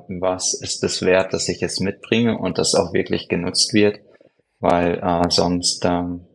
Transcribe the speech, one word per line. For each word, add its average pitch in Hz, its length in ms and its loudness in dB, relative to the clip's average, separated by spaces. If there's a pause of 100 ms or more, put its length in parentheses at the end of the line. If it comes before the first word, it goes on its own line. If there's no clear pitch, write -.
was 92 460 -4
ist - 300 -8
es - 180 -4
wert, 95 320 4
dass - 160 -2
ich 90 140 -4
es - 160 -4
mitbringe 110 580 0
und 90 220 -2
das 92 160 0
auch 87 180 2
wirklich 95 360 -2
genutzt 90 440 0
wird, 104 260 4 (600)
weil, 87 400 2
äh, 87 320 0
sonst, 87 540 0
ähm, 87 500 -2